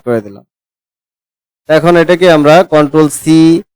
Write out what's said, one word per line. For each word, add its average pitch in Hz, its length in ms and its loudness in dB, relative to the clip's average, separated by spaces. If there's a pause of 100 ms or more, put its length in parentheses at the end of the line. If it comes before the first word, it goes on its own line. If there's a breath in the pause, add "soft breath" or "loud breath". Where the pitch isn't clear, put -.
করে 120 200 -4
দিলাম। 98 180 -20 (1300)
এখন 160 240 0 (100)
এটাকে 175 240 -2 (100)
আমরা 147 180 2 (180)
কন্ট্রোল 151 340 0 (120)
সি 160 180 0 (380)